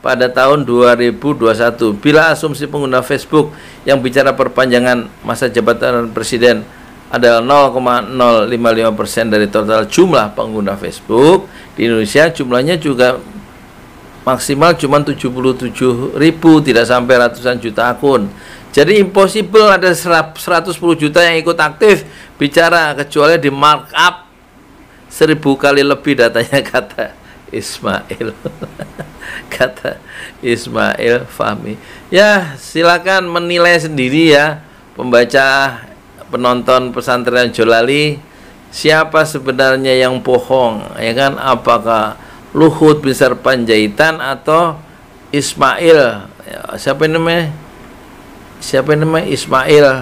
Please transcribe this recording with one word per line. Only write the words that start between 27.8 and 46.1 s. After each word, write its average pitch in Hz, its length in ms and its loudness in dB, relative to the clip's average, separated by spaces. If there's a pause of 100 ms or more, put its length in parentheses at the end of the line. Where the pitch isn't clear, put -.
<laughs> - 560 -18
Kata - 480 -6 (480)
Ismail 117 800 -2
Fahmi. 107 480 -6 (400)
Ya, 190 480 2
silakan 175 640 0
menilai 170 560 0
sendiri 151 560 2
ya, 151 240 -2 (320)
pembaca, 131 880 0 (480)
penonton 123 640 0
pesantren 123 560 -2
Jolali, 123 720 0 (480)
siapa 156 560 2
sebenarnya 131 720 0
yang 127 240 0
bohong, 123 800 0
ya 113 160 -4
kan? 139 240 -2
Apakah 113 800 0 (320)
Luhut 151 480 4
Binsar 131 320 0
Panjaitan 120 880 0
atau 151 560 -2 (560)
Ismail? 131 960 0 (160)